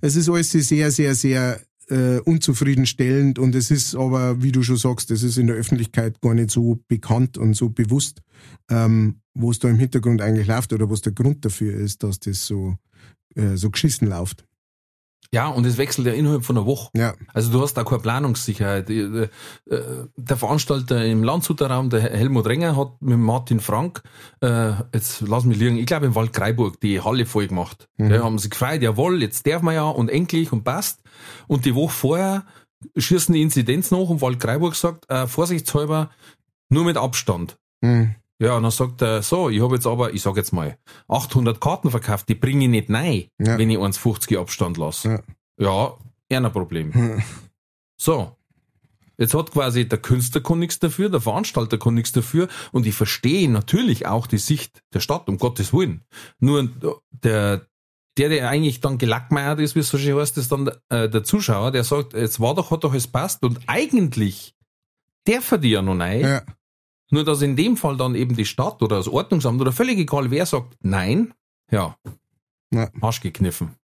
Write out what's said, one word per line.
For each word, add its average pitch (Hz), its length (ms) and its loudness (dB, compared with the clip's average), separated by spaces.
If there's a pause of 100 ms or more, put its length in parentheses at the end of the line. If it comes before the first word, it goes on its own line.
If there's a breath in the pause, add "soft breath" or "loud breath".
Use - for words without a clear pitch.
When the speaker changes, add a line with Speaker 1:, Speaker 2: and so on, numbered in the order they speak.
Speaker 1:
es 147 140 0
ist 165 140 2
alles 170 220 2
sehr, 151 400 2
sehr, 139 240 2
sehr, 127 460 0 (280)
äh, 127 300 2
unzufriedenstellend 135 1200 2
und 127 160 2
es 123 160 0
ist 139 240 0
aber, 127 460 0
wie 135 100 2
du 127 120 2
schon 120 140 2
sagst, 123 340 -2
es 110 120 0
ist 120 140 0
in 120 100 4
der 117 100 2
Öffentlichkeit 113 640 -2
gar 117 120 2
nicht 113 180 2
so 117 360 2
bekannt 120 500 0
und 110 180 2
so 117 140 0
bewusst, 120 520 0 (480 loud breath)
ähm, 113 500 2 (140)
was 117 260 -2
da 127 100 0
im 113 100 6
Hintergrund 120 420 2
eigentlich 107 260 2
läuft 113 240 0
oder 110 180 0
was 107 120 -2
der 107 120 -2
Grund 143 300 0
dafür 104 300 -2
ist, 104 300 -6
dass 98 160 -4
das 98 260 -6
so, 95 320 -4 (580 soft breath)
äh, 101 220 0
so 101 140 0
geschissen - 360 0
läuft. 90 380 -6 (880)
Speaker 2:
Ja, 120 140 2
und 123 180 0
es 120 120 2
wechselt 135 300 0
ja 127 60 2
innerhalb 147 300 2
von 123 140 0
einer 101 80 0
Woche. 131 280 -2
Speaker 1:
Ja. 113 200 0 (200)
Speaker 2:
Also 113 200 0
du 127 80 4
hast 143 140 -2
da 117 100 -2
keine 123 160 0
Planungssicherheit. 107 880 -2
Äh, 107 400 -2 (400 loud breath)
äh, 123 100 0 (380)
der 127 180 -2
Veranstalter 123 680 0
im 110 180 2
Landshuter 143 440 0
Raum, 127 220 0
der 117 120 2
Helmut 113 460 2
Renger, 156 280 0
hat 139 260 -4
mit 123 160 2
Martin 120 440 2
Frank, 143 420 -4 (380 loud breath)
äh, 117 320 2 (200)
jetzt - 280 -4
lass 113 240 0
mich 117 120 4
liegen, 117 200 2
ich 117 80 -2
glaub 151 180 0
im 123 120 2
Wald 113 180 0
Greiburg 110 480 -2
die 101 180 0
Halle 117 260 0
voll 104 220 -2
gemacht. 87 400 -6 (100)
Speaker 1:
Mhm. 107 140 4
Speaker 2:
Ja, 113 140 4
haben 110 140 0
sie 101 100 -4
gefreut, 135 320 -2
„Jawohl, 135 400 2
jetzt - 260 -2
darf 165 140 0
man 165 140 2
ja 156 120 0
und 120 220 0
endlich 165 420 0
und 110 140 -2
passt.“ 151 340 -4 (480 loud breath)
Und 135 160 0
die 127 120 2
Woche 156 180 0
vorher 190 520 0 (520 soft breath)
schießen 175 360 2
die 156 80 4
Inzidenz 147 480 2
nach 185 100 2 (100)
und 165 120 0
Wald 127 200 0
Greiburg 151 340 0
sagt, 170 340 -4
äh, 127 180 0
vorsichtshalber, 156 800 -2 (600 soft breath)
„Nur 151 140 4
mit 170 140 2
Abstand.“ 107 600 -2 (220)
Speaker 1:
Mhm. 117 360 2 (280)
Speaker 2:
Ja, 120 140 2
und 113 60 0
dann 113 80 2
sagt 123 320 -2
er, 110 180 0
„So, 165 300 0
ich 107 100 2
hab 123 100 2
jetzt 123 140 0
aber, 120 300 0
ich 98 80 -6
sag 98 120 -2
jetzt 101 160 -2
mal, 78 240 -4 (320 loud breath)
achthundert 120 540 0
Karten 160 300 0
verkauft, 113 360 -4
die 113 60 2
bring 135 260 0
ich 131 100 2
nicht 110 200 2
rein, 117 360 0 (140)
Speaker 1:
Ja. 113 200 2
Speaker 2:
wenn 113 100 2
ich 110 80 2
eins 98 220 -2
fünfzig 110 400 0
Abstand 87 380 -4
lass.“ 78 260 -6
Speaker 1:
Ja. 110 180 -2 (380)
Speaker 2:
Ja, 98 340 0 (340)
eher 131 160 0
ein 110 80 0
Problem. 82 400 -4
Speaker 1:
Hm. 113 300 0 (800 loud breath)
Speaker 2:
So. 139 340 -2 (840)
Jetzt 117 160 0
hat 160 160 -2
quasi 123 360 0
der 120 120 -2
Künstler 123 420 0
kann 165 160 0
nichts 170 220 -2
dafür, 180 300 0
der 160 120 0
Veranstalter 117 560 -2
kann 117 160 2
nichts 117 200 0
dafür 156 340 0 (240 loud breath)
und 120 160 0
ich 104 80 -2
verstehe 151 520 0
natürlich 160 600 2
auch 113 180 -2
die 107 140 0
Sicht - 420 -4 (140)
der - 60 0
Stadt, 165 280 -4
um 104 80 -2
Gottes 120 340 -2
Willen. 127 300 0 (380 loud breath)
Nur 139 280 4 (440)
der, 104 560 0 (500)
der, 143 120 2
der 139 200 0
eigentlich 143 320 0
dann 135 160 -2
gelackmeiert 139 600 0
ist, 151 160 0
wie 160 60 2
es - 80 -2
so 143 100 -2
schön 139 180 0
heißt, 147 220 -2
ist 123 120 -2
dann, 139 200 -2 (180)
äh, 113 180 0
der 107 160 0
Zuschauer, 123 460 0
der 131 140 0
sagt, 143 320 -2
„Jetzt 113 240 -2
war 120 160 2
doch, 180 160 -2
hat 165 120 -2
doch 143 100 2
alles 123 120 -2
passt“ - 380 -4
und 120 240 0
eigentlich 147 880 0 (720)
darf 240 260 0
er 226 80 2
die 135 100 2
ja 101 140 4
noch 95 160 0
rein. 95 220 -2
Speaker 1:
Ja. 135 200 0 (720)
Speaker 2:
Nur 151 120 2
dass 147 160 0
in 139 160 0
dem 214 180 2
Fall 139 220 -2
dann 127 180 -2
eben 123 220 -2
die 107 80 0
Stadt - 360 -4
oder 107 140 0
das 95 140 -2
Ordnungsamt 131 500 0
oder 131 140 2
völlig 240 260 0
egal 143 320 -2
wer 156 140 0
sagt, 123 360 -6
„Nein“, 98 520 0 (360)
ja, 92 280 -2 (760)
Speaker 1:
Ja. 113 160 0 (120)
Speaker 2:
Arsch 113 180 -2
gekniffen. - 560 -4 (120)